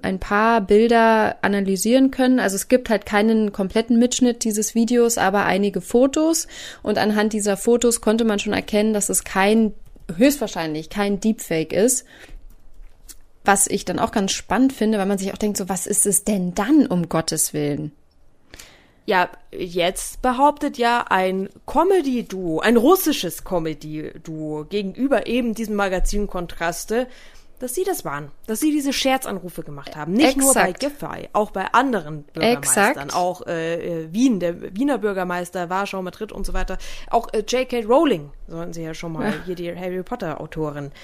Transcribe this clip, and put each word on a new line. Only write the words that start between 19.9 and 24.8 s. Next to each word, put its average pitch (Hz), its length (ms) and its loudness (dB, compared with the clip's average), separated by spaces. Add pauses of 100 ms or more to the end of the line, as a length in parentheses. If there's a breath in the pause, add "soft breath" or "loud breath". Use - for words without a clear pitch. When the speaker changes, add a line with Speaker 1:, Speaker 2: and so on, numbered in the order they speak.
Speaker 2:
behauptet 285 560 2
ja 240 320 0
ein 190 400 0 (160)
Comedy-Duo, 247 920 0
ein 233 180 4
russisches 277 680 2
Comedy-Duo 156 1200 -6
gegenüber 208 600 -2